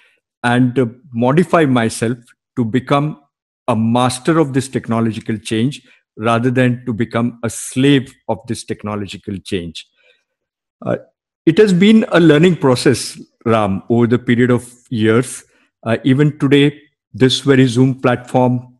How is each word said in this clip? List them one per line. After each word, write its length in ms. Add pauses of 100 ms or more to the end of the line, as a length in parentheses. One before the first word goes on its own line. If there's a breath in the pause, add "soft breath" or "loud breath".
(440 soft breath)
and, 340
uh, 80 (260)
modify 520
myself 540 (360)
to 100
become 560 (460)
a 80
master 640
of 140
this 160
technological 680
change 440 (340 soft breath)
rather 340
than 360
to 60
become 500
a 80
slave 640 (140)
of 180
this 160
technological 760
change. 460 (1000)
Uh, 120 (480)
it 120
has 140
been 360
a 120
learning 360
process, 640 (240)
Ram, 460
over 160
the 120
period 320
of 160 (220)
years. 560 (380)
Uh, 220
even 340
today, 420 (320)
this 280
very 260
Zoom 340
platform, 800